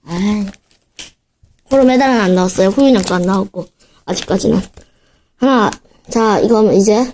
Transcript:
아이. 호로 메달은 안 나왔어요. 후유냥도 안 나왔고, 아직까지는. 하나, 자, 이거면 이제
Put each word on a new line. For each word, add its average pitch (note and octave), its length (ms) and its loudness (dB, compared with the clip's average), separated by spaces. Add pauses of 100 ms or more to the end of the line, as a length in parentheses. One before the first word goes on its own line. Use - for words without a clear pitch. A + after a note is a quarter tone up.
아이. G3+ 400 -4 (1200)
호로 C4+ 140 2
메달은 B3+ 360 2
안 F#3 160 0
나왔어요. F#3 340 0
후유냥도 A#3+ 460 2
안 F3+ 80 -2
나왔고, F#3+ 420 -4 (400)
아직까지는. - 560 -2 (760)
하나, B3 340 0 (380)
자, A3 300 0
이거면 A3 360 2
이제 G#3+ 380 0